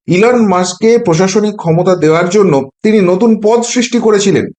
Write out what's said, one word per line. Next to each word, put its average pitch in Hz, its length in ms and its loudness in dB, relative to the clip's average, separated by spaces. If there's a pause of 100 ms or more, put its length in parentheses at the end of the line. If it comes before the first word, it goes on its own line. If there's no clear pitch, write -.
ইলন 220 400 2
মাস্ককে 185 500 0
প্রশাসনিক 196 580 0
ক্ষমতা 170 400 0
দেওয়ার 160 340 0
জন্য 185 400 0 (140)
তিনি 214 160 2
নতুন 190 420 0
পদ 226 200 0
সৃষ্টি 240 380 -4
করেছিলেন। 196 460 0 (140)